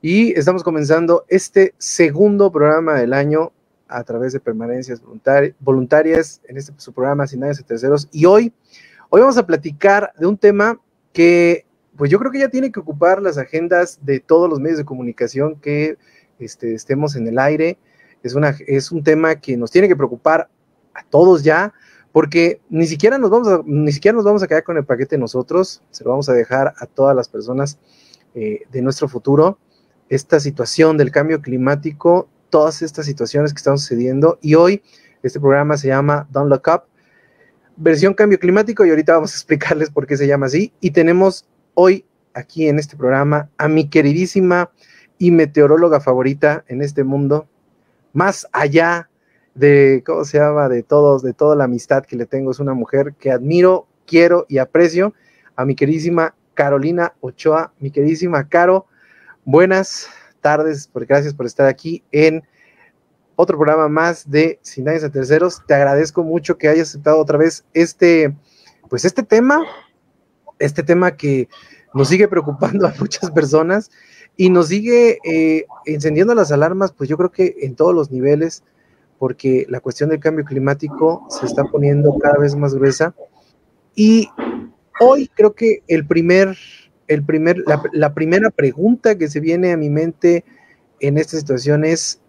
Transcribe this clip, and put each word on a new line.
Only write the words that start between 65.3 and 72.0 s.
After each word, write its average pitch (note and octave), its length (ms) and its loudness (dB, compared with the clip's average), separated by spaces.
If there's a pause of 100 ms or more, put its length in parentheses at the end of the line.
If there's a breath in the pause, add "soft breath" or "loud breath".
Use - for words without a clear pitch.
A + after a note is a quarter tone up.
Te D#3 60 2
agradezco C#3+ 500 2
mucho E3 360 -4
que D#3 100 0
hayas D#3 220 2
aceptado D3+ 280 0
otra D3 200 0
vez D#3+ 340 0
este, E3 640 2 (540 soft breath)
pues, B2 160 -4
este G3 160 -2
tema, B3+ 420 2 (920 loud breath)
este D3 240 -4
tema E3+ 340 0
que C#3 320 -4 (460 soft breath)
nos C3+ 140 0